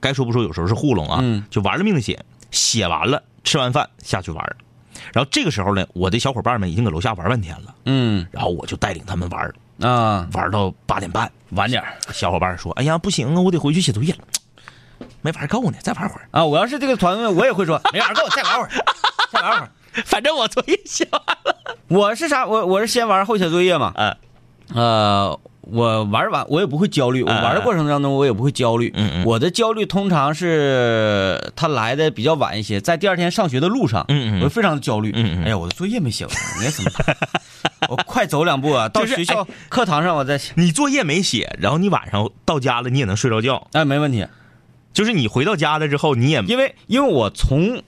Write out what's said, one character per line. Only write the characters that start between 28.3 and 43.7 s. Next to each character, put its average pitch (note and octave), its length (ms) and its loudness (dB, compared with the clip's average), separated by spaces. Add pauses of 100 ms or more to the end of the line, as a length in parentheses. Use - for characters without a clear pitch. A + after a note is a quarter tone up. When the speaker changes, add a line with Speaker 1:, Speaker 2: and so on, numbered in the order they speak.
Speaker 2:
不 G2+ 100 -2
会 C#3+ 80 2
焦 A#2 260 2
虑。 A#2+ 200 0
Speaker 1:
嗯， G#2 180 2
嗯。 F2+ 100 0
Speaker 2:
我 A2+ 140 4
的 D3+ 120 2
焦 A3+ 220 0
虑 G#3+ 140 -2
通 G3 240 0
常 D3+ 240 2
是 A#2+ 1200 2
他 D#3+ 140 0
来 A#2+ 260 0
的 D#3 160 2
比 A2 120 -8
较 D3+ 120 4
晚 A#2 240 -2
一 G#2+ 40 -4
些， G2+ 180 -2
在 E3+ 160 0
第 F3+ 120 0
二 F#3 80 2
天 F3 140 0
上 F#3 180 0
学 B2+ 120 0
的 E3+ 80 2
路 A3+ 180 2
上， G#2+ 220 0
Speaker 1:
嗯， A#2+ 300 2
嗯。 - 20 2
Speaker 2:
我 F2 40 2
就 C#3 40 4
非 A3+ 120 -2
常 D#3+ 200 2
焦 A#2 200 -2
虑。 G#2+ 140 -2
Speaker 1:
嗯， F#2+ 260 0
嗯。 E2 40 -2
Speaker 2:
哎 G2 60 0
呀， A2 60 0
我 F2 120 -4
的 F2 60 -6
作 F3+ 120 -6
业 A3+ 140 -2
没 C3 100 -2
写 F#2 160 -6
完， - 80 -8 (260)
你 A2+ 80 -2
怎 D#3 160 -4
么 - 60 2
办？ - 260 -2 (320)
<laughs> - 400 -4
我 B2 80 -6
快 G#3+ 300 -2
走 D3+ 180 0
两 D3+ 160 0
步 D3 120 0
啊， A#2 160 2
Speaker 1:
就 G#3+ 180 0
是， A3+ 40 -2
Speaker 2:
到 C4 60 0
学 E3+ 80 -2
校 G3 180 -2
Speaker 1:
哎， F3 40 -6 (220)
Speaker 2:
课 B3 160 0
堂 D#3 180 0
上 F3 140 0
我 C#3 80 0
再 C#3+ 120 0
写。 - 200 -8
Speaker 1:
你 E3+ 160 4
作 C#4 180 2
业 C4+ 140 2
没 D#3+ 180 0
写， - 380 -2
然 G2 100 2
后 D3 80 2
你 F#3+ 100 2
晚 D#3 220 -2
上 G#2 180 0 (160)
到 E3 140 0
家 B2 220 0
了， B2 100 -4
你 C3 80 2
也 C#3+ 60 2
能 F#2+ 120 0
睡 B2+ 140 0
着 A2 100 0
觉。 B2 320 -2